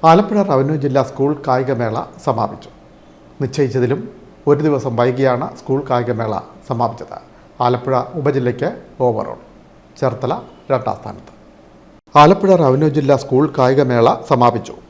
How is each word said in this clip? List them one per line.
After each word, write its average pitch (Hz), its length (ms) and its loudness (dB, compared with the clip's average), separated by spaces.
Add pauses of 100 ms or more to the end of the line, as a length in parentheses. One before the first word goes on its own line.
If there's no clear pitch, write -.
(100)
ആലപ്പുഴ 208 280 4 (120)
റവന്യൂ 139 340 0
ജില്ലാ 135 260 0
സ്കൂൾ 139 220 -2 (160)
കായികമേള 127 500 -2 (260)
സമാപിച്ചു. 110 460 -2 (720)
നിശ്ചയിച്ചതിലും 131 580 -2 (500)
ഒരു 143 180 2
ദിവസം 131 320 -2
വൈകിയാണ് 127 460 0 (120)
സ്കൂൾ 135 220 -4 (100)
കായികമേള 113 440 -2 (340)
സമാപിച്ചത്. 120 500 -6 (480)
ആലപ്പുഴ 127 300 -2 (240)
ഉപജില്ലയ്ക്ക് 135 480 -2 (380)
overall, 107 340 -4 (600)
ചേർത്തല 131 320 -4 (400)
രണ്ടാം 123 280 -4
സ്ഥാനത്ത്. - 320 -18 (920)
ആലപ്പുഴ 180 280 6 (120)
റവന്യൂ 143 260 2 (100)
ജില്ലാ 143 240 2
സ്കൂൾ 135 220 2 (140)
കായികമേള 127 500 2 (220)
സമാപിച്ചു. 120 440 2 (160)